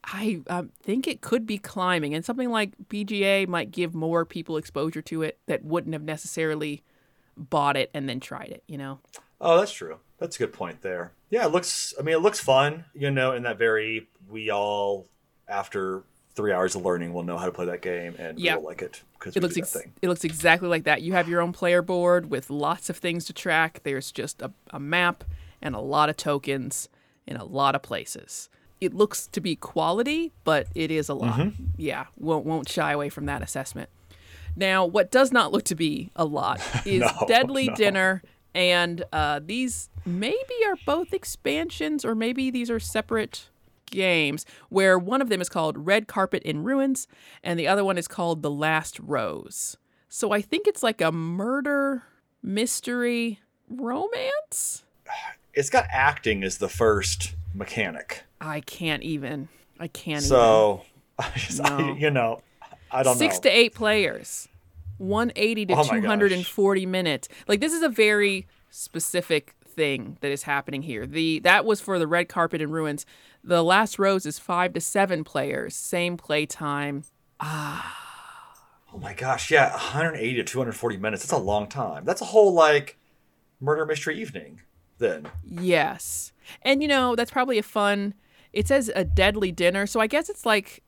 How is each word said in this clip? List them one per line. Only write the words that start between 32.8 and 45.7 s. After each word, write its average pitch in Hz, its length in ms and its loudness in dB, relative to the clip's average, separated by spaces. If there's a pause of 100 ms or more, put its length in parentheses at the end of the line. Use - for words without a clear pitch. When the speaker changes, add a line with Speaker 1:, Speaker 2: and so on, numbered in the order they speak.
Speaker 1:
away 147 160 -2
from 143 180 -10
that 143 160 -4
assessment. - 460 -10 (640)
Now, 190 300 2
what 185 260 2
does 262 220 6
not 233 200 6
look 233 120 0
to 185 100 -2
be 160 420 -2
a 170 100 2
lot - 340 -2 (140)
Speaker 2:
<laughs> - 120 -2
Speaker 1:
is 190 140 2
Speaker 2:
No, - 260 2
Speaker 1:
Deadly 262 420 4
Speaker 2:
no. - 60 -2
Speaker 1:
Dinner 190 480 2 (340)
and, 175 560 2
uh, 147 320 0
these 233 460 -4 (160)
maybe 311 480 -4 (120)
are 381 100 0 (100)
both 330 260 0
expansions, 302 920 -4
or 226 100 0
maybe 247 360 -2
these 240 200 -4
are 226 100 -2
separate - 680 -4 (400)
games, 165 540 0 (260)
where 190 280 6
one 208 240 0
of 254 60 0
them 190 140 0
is 175 60 -4
called 156 380 -2